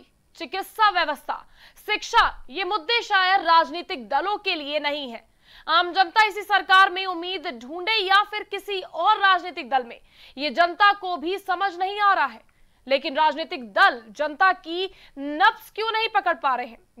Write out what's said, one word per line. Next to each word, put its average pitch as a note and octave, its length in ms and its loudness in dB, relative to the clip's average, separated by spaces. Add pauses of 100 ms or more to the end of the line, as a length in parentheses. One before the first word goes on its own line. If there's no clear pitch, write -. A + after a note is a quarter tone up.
(360)
चिकित्सा F#4+ 540 -2
व्यवस्था, D#4+ 440 -2 (540)
शिक्षा, G#4+ 320 0 (300)
ये F4 140 -6
मुद्दे G#4+ 380 -2
शायद F#4+ 380 2
राजनीतिक E4 680 0
दलों E4 300 -2
के G4 160 -2
लिए D4 260 -6
नहीं C#4+ 300 -4
है। A3+ 120 -16 (460)
आम F4 240 2
जनता F#4+ 340 2
इसी G4+ 160 -6
सरकार F#4+ 480 4
में F#4 160 -4
उम्मीद F4+ 400 -6 (160)
ढूंढे F4+ 360 -4
या G4 240 4
फिर G#4 280 -8
किसी G4 300 -8
और F4+ 380 0
राजनीतिक F4+ 520 0
दल C4 180 0
में, - 100 -18 (380)
ये C#4+ 140 -4
जनता F4 420 4
को F#4 240 -6
भी F4 220 -6
समझ F#4+ 400 -2
नहीं G4 220 -4
आ G4+ 120 4
रहा D#4 140 2
है। A3 140 -16 (460)
लेकिन C#4 300 -2
राजनीतिक D#4 560 -2
दल D#4 300 4 (140)
जनता D4+ 380 0
की F4+ 320 -8 (320)
नब्ज D4+ 560 0
क्यों A4 180 -4
नहीं A4 220 -2
पकड़ F#4+ 200 0
पा C4+ 200 -2
रहे A#3+ 120 -6
हैं A#3 120 -20 (220)